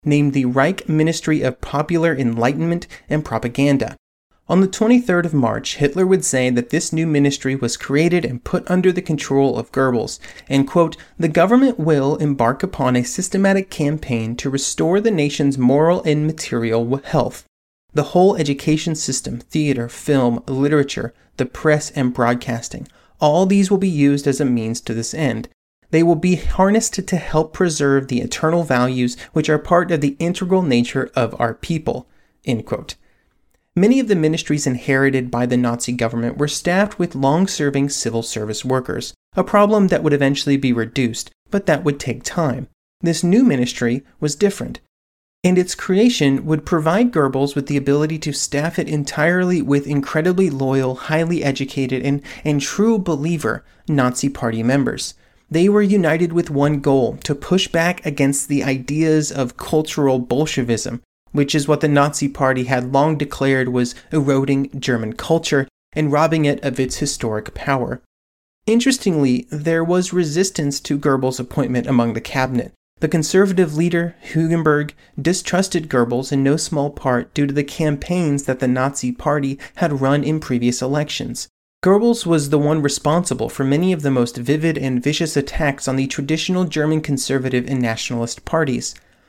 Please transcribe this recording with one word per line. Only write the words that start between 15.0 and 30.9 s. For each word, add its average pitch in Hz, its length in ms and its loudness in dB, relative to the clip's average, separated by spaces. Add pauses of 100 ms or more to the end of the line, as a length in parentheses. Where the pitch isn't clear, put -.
the 220 100 0
nation's 143 460 0
moral 143 460 4
and 151 240 0
material 117 580 -2
w-, 135 200 -2
health. - 420 -2 (480)
The 147 180 0
whole 190 240 6
education 156 580 0
system, 135 440 -6
theater, 127 500 -2
film, 123 580 0
literature, 139 680 0 (240)
the 127 80 0
press, - 440 0
and 127 220 0
broadcasting, 123 760 -2 (320)
all 156 280 4
these 196 240 4
will 196 80 4
be 190 100 0
used 143 380 2
as 139 120 0
a 151 60 0
means 117 380 -2
to - 100 -8
this 117 220 -6
end. 117 340 -2 (420)
They 165 120 4
will 170 120 4
be 180 220 2
harnessed 202 580 0
to, 190 80 -6
to 185 140 -4
help 156 380 -2
preserve 139 540 0
the 120 120 -2
eternal 156 440 -2
values 127 520 0 (160)
which 156 160 0
are 151 100 2
part 180 320 2
of 151 120 0
the 139 160 -2
integral 180 440 0
nature 127 520 0